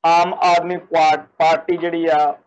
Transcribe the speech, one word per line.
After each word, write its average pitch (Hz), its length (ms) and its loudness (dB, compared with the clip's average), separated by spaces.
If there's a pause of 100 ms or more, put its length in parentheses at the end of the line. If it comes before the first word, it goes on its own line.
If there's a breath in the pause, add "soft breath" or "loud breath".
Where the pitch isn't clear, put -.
ਆਮ 170 300 2 (100)
ਆਦਮੀ 175 340 0
ਪਾਰ-, 156 440 0 (160)
ਪਾਰਟੀ 165 400 0
ਜਿਹੜੀ 170 300 -4
ਆ 151 260 0 (140)